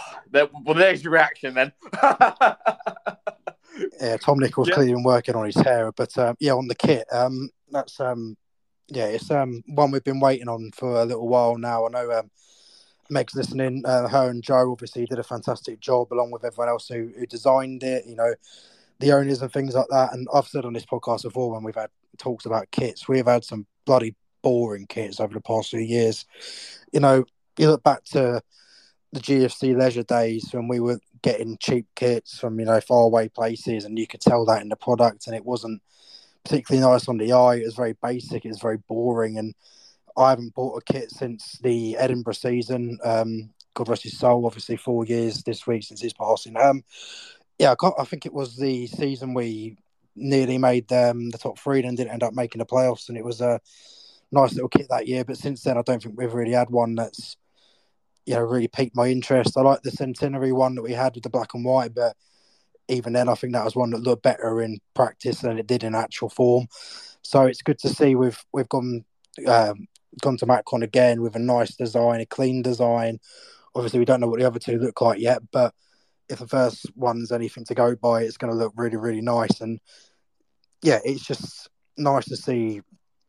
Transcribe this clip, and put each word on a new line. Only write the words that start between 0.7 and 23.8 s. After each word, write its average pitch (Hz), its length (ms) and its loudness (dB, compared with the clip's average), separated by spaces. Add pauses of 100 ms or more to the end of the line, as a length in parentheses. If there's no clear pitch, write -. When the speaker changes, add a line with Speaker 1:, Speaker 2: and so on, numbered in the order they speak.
Speaker 1:
there's 180 280 6
your 160 120 0
reaction 147 400 2
then. 135 180 2 (200)
<laughs> - 640 4 (1400)
Speaker 2:
Yeah, 113 160 -2
Tom 143 220 2
Nichols 135 300 2
Speaker 1:
Yeah. 180 60 2
Speaker 2:
clearly 135 180 4
been 123 120 0
working 123 320 2
on 107 100 -2
his 104 80 -6
hair, 117 380 2
but, - 260 -6
um, 120 220 2
yeah, 143 120 2
on 127 140 0
the 120 80 -6
kit, 127 380 0
um, 127 360 0 (220)
that's, 139 300 -6
um, 117 360 -6 (520)
yeah, 123 180 -4
it's, 107 240 -6
um, 127 360 -2
one 143 260 2
we've 139 100 -2
been 135 160 -4
waiting 131 300 2
on 113 240 -8
for 123 280 -2
a 117 40 2
little 117 240 -4
while 120 300 4
now. 117 280 -2
I 117 40 -6
know, 120 200 -6
um, 110 200 -2 (760)
Meg's 139 280 -4
listening. 131 480 -4
Uh, 123 240 2
her 131 220 2
and 120 120 -8
Joe 127 300 2
obviously 120 340 -8
did 120 140 -6
a - 20 -8
fantastic 113 560 -8
job 123 340 0
along 120 200 -2
with 117 120 -10
everyone 120 240 -4
else 117 200 -4
who, 117 280 -8
who 123 100 -8
designed 131 580 0
it, 131 200 -4
you 117 120 -18
know, 117 180 0 (640)
the 143 140 4
owners 139 300 2
and 127 100 -8
things 139 220 -4
like 170 160 2
that. 131 220 2
And 127 220 -8
I've 139 140 4
said 139 160 -6
on 120 80 -8
this 113 140 -8
podcast 117 360 -4
before, 120 300 -6
when 110 100 -8
we've 110 120 -10
had 110 160 -8 (280)
talks 123 280 -8
about 110 260 -4
kits, - 360 -4
we've 131 180 2
had 120 180 4
some 107 220 -12 (200)